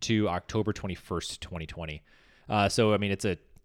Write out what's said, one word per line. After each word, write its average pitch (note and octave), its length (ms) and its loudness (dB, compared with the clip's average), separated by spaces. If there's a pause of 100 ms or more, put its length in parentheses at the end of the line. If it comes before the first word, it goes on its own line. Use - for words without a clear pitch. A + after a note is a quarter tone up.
to G#2+ 260 2
October G2+ 460 -2
twenty-first, - 680 -6
twenty E2 260 -10
twenty. D#2 380 -10 (460)
Uh, G#2 180 4
so, G#2+ 260 4
I G2+ 40 4
mean, G2+ 140 0
it's G2 140 -2
a, F#2 120 0 (280)